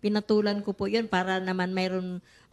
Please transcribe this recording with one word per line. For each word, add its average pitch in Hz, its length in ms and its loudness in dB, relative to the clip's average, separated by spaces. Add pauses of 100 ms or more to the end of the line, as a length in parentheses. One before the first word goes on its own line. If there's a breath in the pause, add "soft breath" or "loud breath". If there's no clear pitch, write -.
pinatulan 208 640 2
ko 202 80 -2
po 196 160 -4
yun 226 160 0
para 190 320 0
naman 185 320 -2
mayroon 185 480 -2 (360 soft breath)